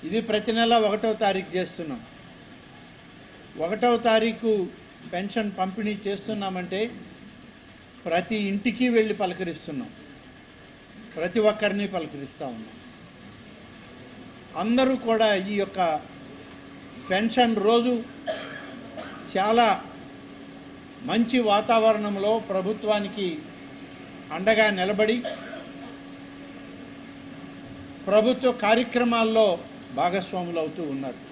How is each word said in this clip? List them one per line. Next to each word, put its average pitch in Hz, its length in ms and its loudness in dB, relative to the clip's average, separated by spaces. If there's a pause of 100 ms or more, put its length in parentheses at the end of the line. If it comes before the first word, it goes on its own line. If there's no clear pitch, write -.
ఇది 202 140 0 (100)
ప్రతి 208 280 0
నెల 233 160 4 (120)
ఒకటో 214 240 0 (140)
తారీఖు 185 320 0
చేస్తున్నాం. 160 440 -6 (1600)
ఒకటవ 220 320 2 (140)
తారీఖు 220 400 2 (640)
పెన్షన్ 202 460 -2
పంపిణీ 202 360 -2 (120)
చేస్తున్నామంటే 196 720 -4 (1300)
ప్రతి 180 320 0 (120)
ఇంటికి 214 360 0 (100)
వెళ్ళి 220 260 4
పలకరిస్తున్నాం, 170 680 -4 (1300)
ప్రతి 175 240 0 (100)
ఒక్కరిని 208 360 0 (100)
పలకరిస్తా 147 480 -8 (100)
ఉన్నాం. 110 220 -14 (1900)
అందరూ 262 320 4 (140)
కూడా 226 200 6 (240)
ఈ 208 100 -2
యొక్క 190 180 -4 (1300)
పెన్షన్ 226 440 4 (120)
రోజు 233 260 6 (1400)
చాలా 220 340 6 (1400)
మంచి 233 280 4 (120)
వాతావరణంలో 214 800 4 (180)
ప్రభుత్వానికి 202 760 0 (1080)
అండగా 214 300 4 (120)
నిలబడి 208 380 2 (3000)
ప్రభుత్వ 247 420 6 (160)
కార్యక్రమాల్లో 233 800 4 (540)
భాగస్వాములు 175 600 -2
అవుతూ 160 200 -6 (120)
ఉన్నారు. 135 260 -8 (120)